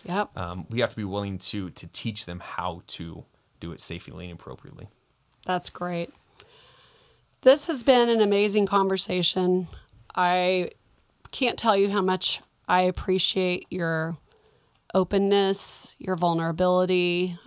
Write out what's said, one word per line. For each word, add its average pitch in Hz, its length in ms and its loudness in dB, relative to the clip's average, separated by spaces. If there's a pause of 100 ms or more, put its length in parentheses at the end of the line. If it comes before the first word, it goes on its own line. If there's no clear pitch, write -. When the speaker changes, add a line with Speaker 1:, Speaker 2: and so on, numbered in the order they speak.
Speaker 1:
Yep. 190 340 -6
Speaker 2:
Um, 87 320 -8
we 113 120 -2
have 113 100 0
to - 40 -20
be 107 80 -6
willing 98 360 -4
to, 95 320 -4
to - 160 -14
teach - 400 -8
them 87 140 -10
how 90 460 -8
to 82 380 -12 (340)
do 85 120 -10
it 78 100 -12
safely 87 480 -12
and 82 100 -16
appropriately. - 480 -16 (600)
Speaker 1:
That's 180 240 -4
great. 175 400 -6 (1300)
This 277 240 6
has 269 160 -4
been 240 280 6
an 226 120 4
amazing 202 460 4
conversation. 185 1000 2 (480)
I 180 560 2 (600)
can't 240 260 0
tell 220 180 2
you 196 140 2
how 202 140 0
much 185 380 0 (260)
I 185 160 4
appreciate 185 840 0
your 165 460 -4 (760)
openness, 196 1040 2
your 185 160 -4
vulnerability, 175 1300 2